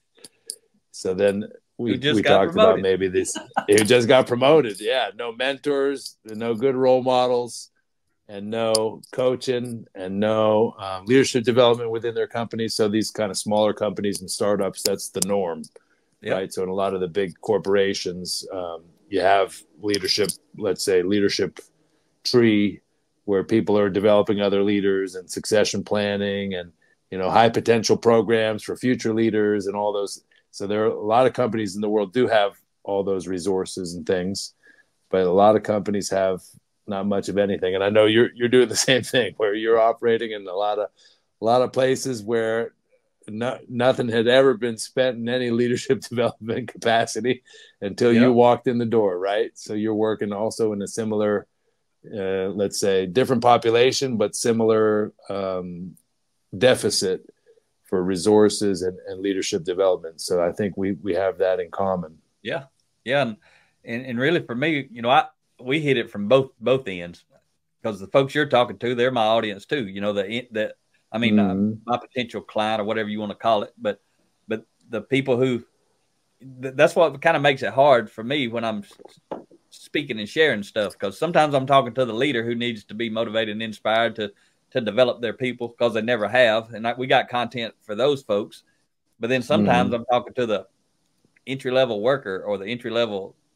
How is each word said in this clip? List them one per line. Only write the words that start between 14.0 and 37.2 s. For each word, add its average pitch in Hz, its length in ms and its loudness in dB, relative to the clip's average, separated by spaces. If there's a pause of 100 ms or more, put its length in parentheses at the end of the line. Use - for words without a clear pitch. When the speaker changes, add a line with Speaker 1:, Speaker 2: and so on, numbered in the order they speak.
Speaker 1:
and 90 80 -12
startups, 98 540 -4
that's - 260 -6
the 98 180 -6
norm, 90 360 -4 (580)
Speaker 2:
Yep. 104 120 -4
Speaker 1:
right? 95 200 -6
So 92 100 -4
in 92 60 -4
a 92 40 -6
lot 98 200 -2
of 92 80 -4
the 92 60 -4
big 87 340 -6
corporations, 98 1120 -2
um, 85 300 -10 (260)
you 95 120 -2
have 98 380 2 (220)
leadership, 98 480 -2 (280)
let's 95 260 -4
say 92 180 2
leadership 98 580 -2 (640)
tree, 104 580 2 (440)
where 98 180 0
people 104 340 0
are 101 120 2
developing 101 520 2
other 98 220 2
leaders 98 520 0
and 90 140 -16
succession 104 540 0
planning 101 720 -2
and, 87 180 -10 (380)
you 95 80 -8
know, 92 140 -2
high 113 180 6
potential 113 480 2
programs 110 640 2
for 92 140 -8
future 123 360 -2
leaders 104 540 0
and 98 80 -4
all 104 160 -2
those. 101 320 -6 (280)
So 101 160 -10
there 107 160 -2
are 110 80 2
a - 100 -6
lot 110 240 2
of 120 80 0
companies 110 420 -2
in 104 60 -6
the 107 80 -2
world 104 240 0
do 123 140 2
have 104 260 4 (300)
all 98 200 -2
those 92 240 -4
resources 92 680 -4
and 85 100 -12
things, 95 480 -4 (560)
but 92 160 2
a 90 60 2
lot 101 240 6
of 104 80 0
companies 104 480 -4
have 95 320 0 (420)
not 98 220 -6
much 98 200 -2